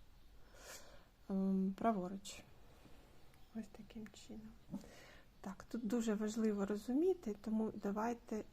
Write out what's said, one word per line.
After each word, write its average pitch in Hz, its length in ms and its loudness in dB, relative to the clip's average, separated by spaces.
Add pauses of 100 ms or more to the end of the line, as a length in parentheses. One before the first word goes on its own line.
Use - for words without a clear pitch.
(1300)
ем, 190 480 4
праворуч. 196 680 0 (1120)
Ось 220 160 -6
таким 214 360 -10
чином. 220 440 -12 (920)
Так, - 300 -8
тут 240 160 0
дуже 226 260 4
важливо 214 520 4
розуміти, 240 760 4
тому 220 300 2 (120)
давайте 214 680 0